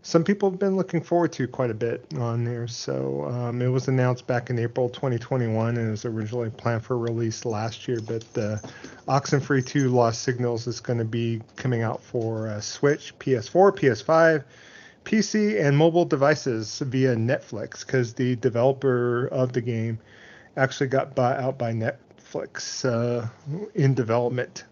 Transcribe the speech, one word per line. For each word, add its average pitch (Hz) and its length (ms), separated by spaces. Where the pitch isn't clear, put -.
some 165 240
people 202 240
have 185 100
been 196 180
looking 175 260
forward 170 300
to 131 140
quite 127 240
a 110 40
bit 117 320
on 117 280
there. 120 240
So, 71 580
um, 120 340
it 123 60
was 127 220
announced 127 380
back 120 220
in 123 100
April 120 300
twenty 123 300
twenty-one 117 580
and 113 140
was 107 140
originally 113 460
planned 117 340
for 127 120
release 117 480
last 113 420
year. 123 140
But, 113 240
uh, 107 200
Oxenfree 139 580
two 135 240
Lost 120 320
Signals 120 440
is 117 140
gonna 117 240
be 117 380
coming 120 260
out 110 200
for, 113 460
uh, 107 120
Switch, - 580
P 135 160
S 110 140
four, 190 240
P 151 160
S 117 120
five, 160 440
P 220 160
C, 208 380
and 143 180
mobile 165 300
devices 139 720
via 131 360
Netflix, 113 720
'cause 120 280
the 127 220
developer 123 880
of 127 260
the 123 80
game 113 380
actually 135 320
got 135 260
bought 127 240
out 135 200
by 117 140
Netflix, - 1120
uh, 120 420
in 135 200
development 120 760